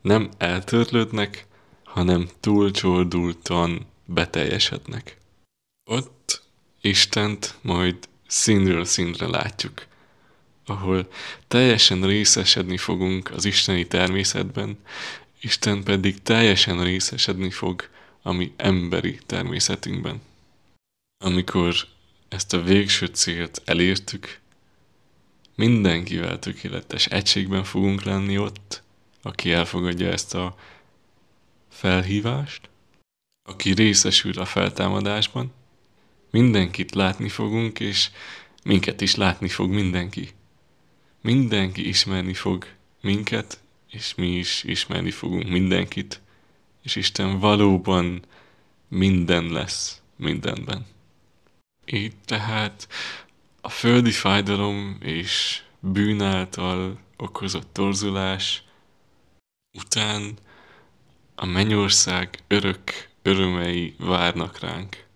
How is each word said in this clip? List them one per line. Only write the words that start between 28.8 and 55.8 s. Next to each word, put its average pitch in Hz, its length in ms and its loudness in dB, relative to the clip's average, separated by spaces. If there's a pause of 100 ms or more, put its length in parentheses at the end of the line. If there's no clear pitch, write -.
aki - 300 -2
elfogadja 87 560 0
ezt 90 260 -4
a 90 220 -6 (1120)
felhívást, 101 1000 -2 (800)
aki 95 240 -2
részesül 98 680 4
a 92 60 -4
feltámadásban, 101 1080 -2 (760)
mindenkit 104 640 2
látni 98 340 0
fogunk, 110 520 -4
és 104 300 -2 (520)
minket 95 380 2
is 98 140 2
látni 92 340 0
fog 92 220 -2
mindenki. 90 580 -2 (920)
Mindenki 107 680 0
ismerni 92 460 -2
fog 92 320 -4 (340)
minket, 104 600 -2 (300)
és - 240 -10
mi 90 220 -2
is - 280 -4
ismerni 90 460 -4
fogunk 90 380 -6
mindenkit, 92 720 0 (600)
és - 140 -6
Isten 95 420 -2
valóban 92 840 4 (680)
minden 90 560 2
lesz - 580 -6 (140)
mindenben. - 720 -6 (960)
Így 113 400 -4
tehát 107 640 -4 (720)
a - 80 -12
földi 120 420 4
fájdalom 101 880 0
és - 600 -4 (180)